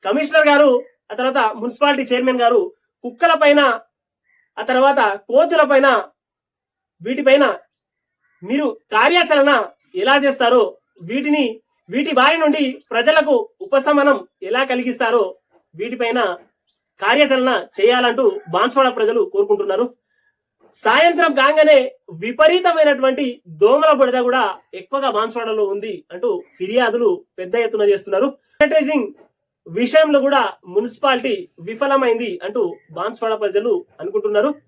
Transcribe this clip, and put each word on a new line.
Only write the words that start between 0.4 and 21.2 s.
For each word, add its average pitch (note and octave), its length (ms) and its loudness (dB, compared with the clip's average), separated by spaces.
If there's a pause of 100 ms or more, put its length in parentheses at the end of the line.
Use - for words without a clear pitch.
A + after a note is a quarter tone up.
గారు, C#4+ 360 4 (280)
ఆ G#3+ 40 -12
తర్వాత B3 400 -2
మున్సిపాలిటీ B3 600 -2
చైర్మన్ B3+ 260 -2
గారు A#3 320 0 (300)
కుక్కల D#4+ 300 0
పైన, D4 260 4 (1000)
ఆ - 20 -8
తర్వాత B3+ 680 0
కోతుల D#4 440 2
పైన, C4 320 2 (1000)
వీటిపైన C4 540 2 (880)
మీరు B3+ 340 -4 (140)
కార్యాచరణ C#4 760 2 (300)
ఎలా B3+ 220 0
చేస్తారో, B3+ 600 0 (260)
వీటిని, B3+ 580 -2 (280)
వీటి C#4+ 220 -4
బారి C#4+ 260 2
నుండి D4 440 -2 (100)
ప్రజలకు C4+ 580 0 (120)
ఉపశమనం C#4 680 0 (160)
ఎలా A#3+ 200 -4
కలిగిస్తారో, A#3+ 720 -2 (400)
వీటిపైన A#3 640 -4 (640)
కార్యాచరణ B3+ 680 0 (140)
చేయాలంటూ A#3+ 580 0 (100)
బాన్స్వాడ B3 460 0
ప్రజలు A3+ 380 0
కోరుకుంటున్నారు. G3+ 640 -2 (800)
సాయంత్రం D#4 600 2